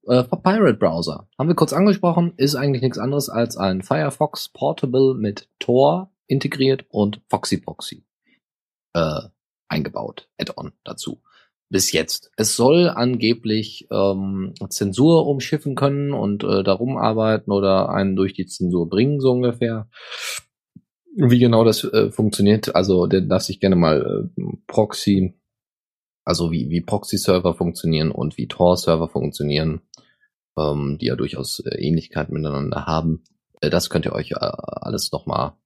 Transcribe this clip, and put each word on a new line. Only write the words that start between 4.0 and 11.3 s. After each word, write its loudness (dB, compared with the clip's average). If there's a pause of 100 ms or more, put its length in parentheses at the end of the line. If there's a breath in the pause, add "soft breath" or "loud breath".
Portable 0
mit -6 (100)
Tor 2 (160)
integriert 0
und 0
Foxy -2
Proxy, -12 (880)
äh, 0 (460)
eingebaut. -8 (100)
Add-on -8 (140)
dazu. -14 (480 soft breath)